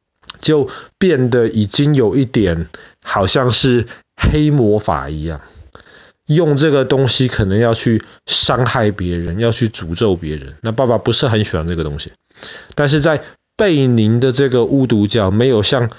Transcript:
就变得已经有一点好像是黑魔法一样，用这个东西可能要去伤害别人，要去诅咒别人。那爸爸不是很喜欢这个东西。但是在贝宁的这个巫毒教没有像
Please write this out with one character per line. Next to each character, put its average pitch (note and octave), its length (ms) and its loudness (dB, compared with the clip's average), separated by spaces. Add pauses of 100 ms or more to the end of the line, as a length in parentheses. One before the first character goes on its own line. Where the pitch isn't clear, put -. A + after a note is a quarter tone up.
(400)
就 D3+ 280 0 (300)
变 C3+ 320 2
得 A#2+ 160 2
已 G#2 200 0
经 C#3+ 280 0
有 A#2 220 2
一 C#3 80 2
点 F2 420 -2 (380)
好 G2 220 -2
像 B2 240 2
是 A#2+ 360 2 (300)
黑 D3+ 340 0
魔 A2 280 2
法 C#2+ 320 -4
一 D2+ 120 -8
样， D#2 200 -8 (840)
用 D3+ 300 2
这 D3+ 140 2
个 C#3 160 2
东 C3+ 200 2
西 B2+ 220 0
可 - 160 -2
能 G2 140 0
要 A#2 160 2
去 A2 280 0 (240)
伤 B2+ 380 0
害 A#2+ 260 0
别 F2 280 -4
人， E2+ 200 -6
要 A#2 140 0
去 A2 160 -2
诅 E2+ 260 -8
咒 F#2+ 220 0
别 D#2 200 -8
人。 C2+ 260 -14
那 A2+ 100 -4
爸 B2+ 140 -2
爸 A#2 120 2
不 A#2 140 -2
是 C3+ 160 0
很 G#2+ 160 0
喜 - 120 -6
欢 D#2+ 120 -4
这 F2 80 -4
个 D#2+ 80 -4
东 D2 160 -8
西。 - 120 -14 (640)
但 D3 140 0
是 D3+ 120 0
在 D3+ 220 0 (320)
贝 D#3 320 2
宁 A2+ 320 2
的 B2+ 140 0
这 C3+ 160 2
个 A#2+ 160 2
巫 C3+ 220 0
毒 G#2 200 2
教 G2+ 240 0
没 A2+ 160 2
有 A#2 160 2
像 A#2+ 360 0